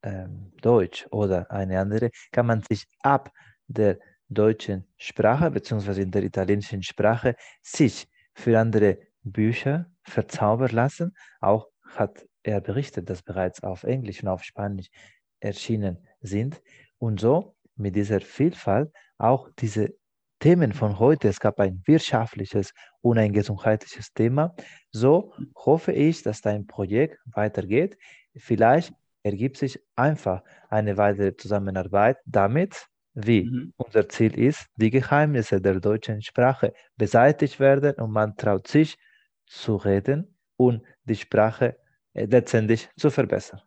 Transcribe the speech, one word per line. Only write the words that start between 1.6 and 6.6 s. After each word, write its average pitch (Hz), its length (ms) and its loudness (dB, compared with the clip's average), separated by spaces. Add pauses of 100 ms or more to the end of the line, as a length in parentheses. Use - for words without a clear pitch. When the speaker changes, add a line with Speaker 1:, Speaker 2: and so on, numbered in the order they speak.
Speaker 1:
andere, 107 320 -2 (200)
kann 120 160 0
man 110 160 0
sich - 220 -4 (160)
ab 139 300 0 (360)
der 110 320 0 (300)
deutschen 107 560 0 (120)
Sprache 135 540 0
beziehungsweise 101 500 -4
in 92 100 -4
der 98 120 0
italienischen 101 600 -4